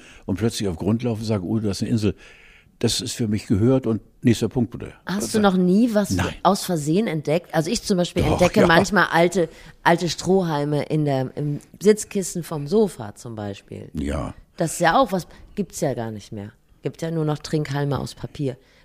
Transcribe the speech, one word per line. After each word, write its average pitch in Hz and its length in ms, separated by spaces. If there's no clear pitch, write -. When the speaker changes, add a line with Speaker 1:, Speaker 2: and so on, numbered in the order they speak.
Speaker 1:
und 98 120
plötzlich 107 300
auf 87 80
Grund 110 280
laufen, 117 200
sagen, 107 240
„Oh, 110 120
das 104 180
ist - 60
eine 110 80
Insel“, 107 240
das - 220
ist 113 120
für 117 140
mich 104 180
gehört 127 400
und 113 160
nächster 117 260
Punkt, 123 220
bitte. - 220
Speaker 2:
Hast 180 180
Speaker 1:
Also 220 140
Speaker 2:
du 214 60
noch 190 140
nie 196 360
was 202 180
Speaker 1:
Nein. 87 220
Speaker 2:
aus 196 200
Versehen 170 440
entdeckt? 156 460
Also 156 160
ich 226 140
zum 196 140
Beispiel - 260
Speaker 1:
Doch, - 100
Speaker 2:
entdecke - 280
Speaker 1:
ja. 180 60
Speaker 2:
manchmal 175 440
alte, 170 380
alte 170 260
Strohhalme 151 760
in 151 220
der, 131 300
im 147 240
Sitzkissen 196 600
vom 147 260
Sofa 170 480
zum 117 200
Beispiel. 101 580
Speaker 1:
Ja. 71 400
Speaker 2:
Das 165 160
ist - 60
ja 170 180
auch 269 140
was, 180 160
gibt's - 260
ja 143 120
gar 113 180
nicht 107 200
mehr. 107 220
Gibt - 200
ja 165 100
nur 160 140
noch 151 140
Trinkhalme 143 600
aus 127 160
Papier. 135 420